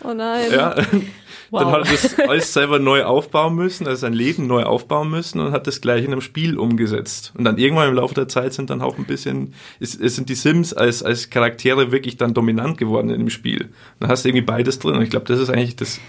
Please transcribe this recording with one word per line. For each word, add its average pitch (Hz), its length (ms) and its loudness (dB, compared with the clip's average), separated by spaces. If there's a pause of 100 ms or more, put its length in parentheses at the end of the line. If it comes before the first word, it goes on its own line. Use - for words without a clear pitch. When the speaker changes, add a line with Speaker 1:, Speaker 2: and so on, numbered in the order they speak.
Speaker 1:
Oh 240 100 -6
nein. 233 380 -2
Speaker 2:
Ja. 240 300 2
<laughs> 202 40 0 (640)
Speaker 3:
Wow. 208 120 -2
Speaker 2:
Dann 135 100 2
hat 151 140 2
er - 80 2
das 247 340 2
alles 160 240 0
selber 147 260 4
neu 135 280 4
aufbauen 156 500 2
müssen, 180 320 -2
also 127 140 -4
sein 120 100 -2
Leben 123 360 0
neu 120 160 2
aufbauen 151 460 0
müssen 165 300 -4
und 143 140 0
hat 135 120 -4
das 139 140 -6
gleich 120 240 0
in 139 80 -2
einem 131 80 -2
Spiel 156 380 -2
umgesetzt. 110 800 -2
Und 120 80 0
dann 107 120 2
irgendwann 147 300 4
im 131 80 2
Laufe 123 180 0
der 131 140 0
Zeit 127 240 -2
sind 131 180 -6
dann 127 120 -4
auch 127 160 -4
ein 135 80 -8
bisschen, 67 480 -6 (260)
es, - 160 -8
es 120 220 0
sind 131 100 -6
die 131 80 -4
Sims 160 380 2
als, 117 300 2
als 120 260 -2
Charaktere 127 600 2
wirklich 127 280 -2
dann 117 160 0
dominant 113 440 0
geworden 113 340 0
in - 80 -2
dem - 100 0
Spiel. - 400 -6 (320)
Dann - 80 0
hast 131 160 2
du - 40 2
irgendwie 127 140 2
beides 120 360 0
drin. 139 160 0
Und 117 80 2
ich 113 60 0
glaub, - 140 -2
das 123 160 0
ist 127 100 0
eigentlich, 123 280 -2
das - 320 -8